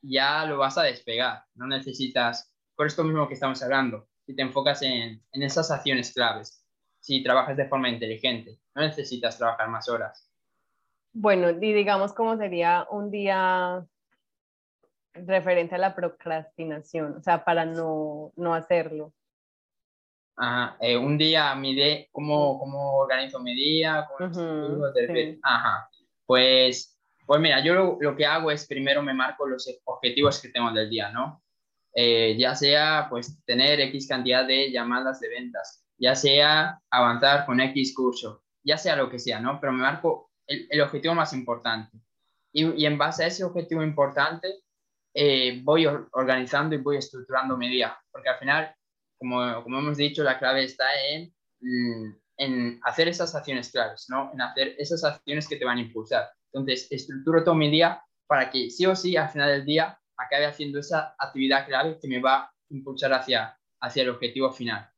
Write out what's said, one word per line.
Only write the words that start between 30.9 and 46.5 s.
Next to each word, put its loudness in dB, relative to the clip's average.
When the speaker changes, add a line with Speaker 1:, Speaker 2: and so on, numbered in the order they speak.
Speaker 1:
¿no? -8
Eh, 4
ya 2
sea, 2
pues, -10
tener 4
X -2
cantidad 2
de 0
llamadas -2
de -10
ventas, -12
ya 4
sea 4
avanzar 4
con 2
X 0
curso, -2
ya 0
sea 0
lo 0
que -10
sea, -4
¿no? -4
Pero -2
me -2
marco 0
el, -6
el 4
objetivo 0
más 0
importante. -6
Y, 0
y 2
en 0
base 0
a 2
ese -4
objetivo -4
importante, 0
eh, 2
voy 6
or-, -2
organizando 0